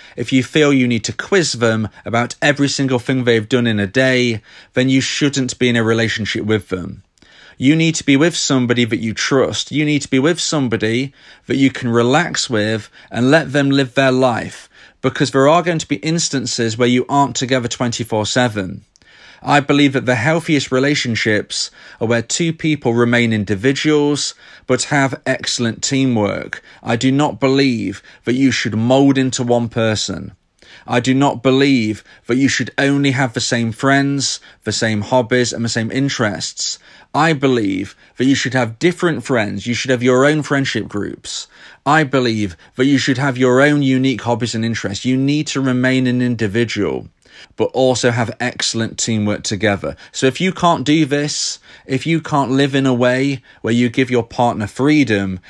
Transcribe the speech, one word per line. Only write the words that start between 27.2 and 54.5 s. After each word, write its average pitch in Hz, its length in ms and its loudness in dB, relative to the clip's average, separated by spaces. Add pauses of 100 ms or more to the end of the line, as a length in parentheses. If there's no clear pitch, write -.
believe 131 640 0 (240)
that 120 80 0
you 131 180 2
should 110 240 -4
mold 135 420 4
into 131 260 -2
one 120 260 0
person. 104 640 -4 (520)
I 117 160 -2
do 123 120 0
not 131 300 2
believe 131 600 2 (240)
that 120 100 0
you 135 100 4
should - 300 -2
only 143 340 2
have 127 220 -2
the - 80 -6
same 117 300 -2
friends, 139 680 0 (240)
the 110 80 -4
same 110 300 -2
hobbies, 123 520 0
and 117 100 -6
the 113 60 -4
same 113 220 -4
interests. - 880 -4 (340)
I 160 200 2
believe 113 640 0 (220)
that 127 80 0
you 135 100 4
should 127 180 -4
have 117 260 -2
different 175 440 0
friends. 101 440 -2
You 120 60 -2
should 131 180 -4
have 120 120 0
your 127 220 4
own 151 180 2
friendship 135 440 -2
groups. - 600 -8 (380)
I 156 180 4
believe 117 520 0 (200)
that 131 100 2
you 139 120 4
should 127 200 0
have 135 200 -2
your 127 240 4
own 147 200 4
unique 131 400 0
hobbies 120 340 -2
and 113 80 -2
interests. 110 420 -4
You 131 120 2
need 147 300 0
to 139 140 -4
remain 131 440 2
an 123 160 0
individual, 107 840 -2 (480)
but 107 100 0
also 127 460 2
have 113 280 -4
excellent - 580 -4
teamwork 104 460 -2
together. 98 520 -2 (160)
So - 160 0
if 131 140 -2
you 185 100 0
can't 170 340 0
do 151 200 2
this, 143 540 -4 (260)
if 131 200 -4
you 165 140 0
can't 139 320 -2
live 139 240 0
in 135 100 2
a 131 80 2
way 127 480 0 (200)
where 113 120 -2
you 120 160 2
give 123 220 0
your 117 120 2
partner 107 440 -2